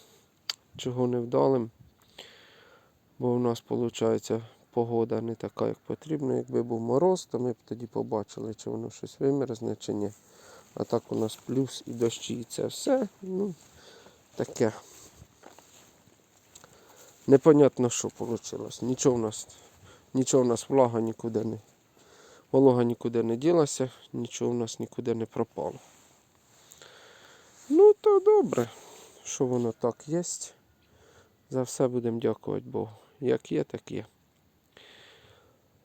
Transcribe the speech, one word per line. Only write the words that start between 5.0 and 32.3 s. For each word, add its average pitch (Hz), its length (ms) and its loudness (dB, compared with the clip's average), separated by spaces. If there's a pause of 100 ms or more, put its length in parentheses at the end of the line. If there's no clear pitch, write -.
не 113 140 -6
така, 113 320 -6
як 110 100 -4
потрібно. 139 600 -4
Якби 123 260 -2
був 120 180 -4
мороз, 156 440 2
то 117 140 -6
ми 123 120 -2
б - 40 -8 (100)
тоді 117 220 -10
побачили, 113 680 -6
чи - 160 -12
воно 113 220 -8
щось - 280 -14
вимерзне, 123 560 -2
чи - 180 -6
ні. 104 180 -4 (600)
А - 100 -6
так - 280 -4
у 117 40 -4
нас 110 200 -2 (100)
плюс 127 400 -4
і 123 80 -10
дощі, 117 400 -4
і 120 100 -8
це - 240 -6
все. 262 400 -2 (140)
Ну, 185 340 -6 (800)
таке. - 360 -2 (2500)
Непонятно, 135 640 8
що - 200 -6 (100)
вийшло. 107 500 -8 (120)
Нічого 123 340 2
в 120 40 0
нас, 110 280 -6 (640)
нічого 131 300 2
в 123 40 2
нас, 117 220 -2
влага 120 320 4
нікуди 110 420 -4
не, 110 160 -6 (920)
волога 135 320 6
нікуди 117 400 -2
не 113 120 -2
ділася, 143 540 0 (240)
нічого 120 380 -6
в - 20 -2
нас 117 260 -6
нікуди 117 360 -6
не 113 100 -4
пропало. - 540 -6 (1900)
Ну, 392 320 10
то 403 180 6
добре, 294 500 4 (540)
що - 220 -4
воно 123 260 0
так - 360 -4
є. 170 160 -2 (1300)
За 131 140 -2
все 131 240 0
будемо 117 320 -4
дякувати 110 500 -4